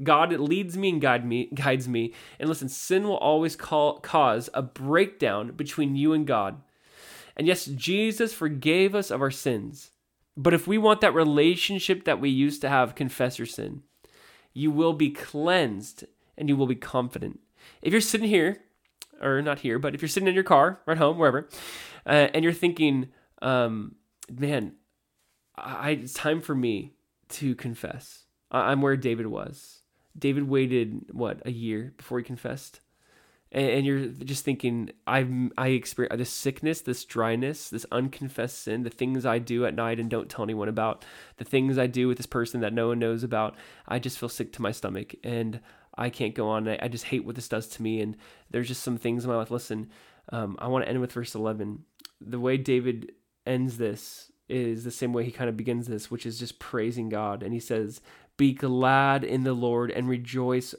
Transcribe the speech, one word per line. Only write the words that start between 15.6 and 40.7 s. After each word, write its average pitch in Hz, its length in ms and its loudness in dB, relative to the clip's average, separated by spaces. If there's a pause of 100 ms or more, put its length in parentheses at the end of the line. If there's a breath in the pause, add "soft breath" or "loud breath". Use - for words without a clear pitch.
and 151 120 -2
you 143 80 4
will 135 100 2
be 127 80 2
confident. - 640 -4 (420 loud breath)
If 165 100 0
you're 220 80 6
sitting 220 280 0
here, 196 340 4 (580)
or 139 220 0
not 143 160 -2
here, - 220 0
but 139 160 -2
if 135 40 -10
you're 156 80 -4
sitting 190 200 0
in 185 60 4
your 190 100 2
car, 170 420 6
right 160 100 2
home, 160 220 4
wherever, 143 300 4 (580 loud breath)
uh, 147 260 6
and 160 120 4
you're 170 80 4
thinking, 156 560 2 (340 soft breath)
um, 120 540 0 (340)
"Man, 127 440 -2 (800)
I, 135 340 -4
it's 131 220 -2
time 156 280 0
for 151 140 -2
me 120 400 0 (360)
to 131 260 -2
confess. - 720 -10 (240)
I, 123 200 2
I'm 139 100 2
where 139 160 4
David 117 300 -2
was." - 560 -10 (340)
David 139 320 0
waited, 127 640 0
what, 117 320 -4
a 127 60 -6
year 113 460 -6
before - 220 -6
he 120 60 -4
confessed? 127 560 -10 (720 soft breath)
And, 135 200 0
and 135 160 2
you're 135 200 0
just 131 380 -8
thinking, 120 460 -2 (160)
I've, 127 240 2 (260)
I 127 120 0
experience 127 480 0
this 120 140 -4
sickness, 151 500 -2
this - 240 -4
dryness, 117 640 -2
this 113 220 -8
unconfessed 131 720 -4
sin, 117 200 -2
the 117 80 -4
things 127 340 -2
I 120 140 2
do 117 260 -2
at 87 100 -2
night 117 260 -2
and 117 100 -4
don't 113 180 -2
tell - 160 -6
anyone 107 240 -2
about, 110 360 -2 (320 loud breath)